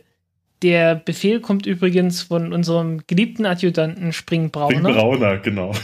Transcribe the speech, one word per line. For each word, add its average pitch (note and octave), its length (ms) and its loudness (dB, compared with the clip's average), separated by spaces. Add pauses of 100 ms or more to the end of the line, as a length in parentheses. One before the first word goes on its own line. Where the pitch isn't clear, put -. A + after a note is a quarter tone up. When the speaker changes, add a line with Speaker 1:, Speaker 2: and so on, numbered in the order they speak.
(640)
Speaker 1:
der E3+ 320 4
Befehl G3 440 -2
kommt G3+ 280 -4
übrigens F3+ 560 0
von E3+ 280 -4
unserem E3 540 0
geliebten A3 400 0
Adjutanten F3 640 0
Springbrauner. D3+ 680 -2
Speaker 2:
Springbrauner, A2+ 580 2
genau. G2+ 360 -4 (100)